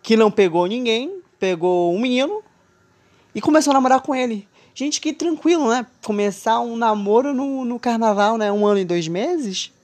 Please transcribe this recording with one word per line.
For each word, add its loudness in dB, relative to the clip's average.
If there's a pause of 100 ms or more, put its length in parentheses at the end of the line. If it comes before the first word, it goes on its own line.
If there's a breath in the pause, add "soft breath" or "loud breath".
que 2
não 4
pegou 2
ninguém, -4 (180)
pegou 0
um -2
menino -2 (880 soft breath)
e -8
começou 2
a 4
namorar 4
com -6
ele. -4 (260 soft breath)
Gente, -6
que -4
tranquilo, 0
né? 0 (180)
Começar -2
um -6
namoro 2
no, -4
no -6
carnaval, 2
né? 0
Um 2
ano 4
e -2
dois -2
meses? -4 (100)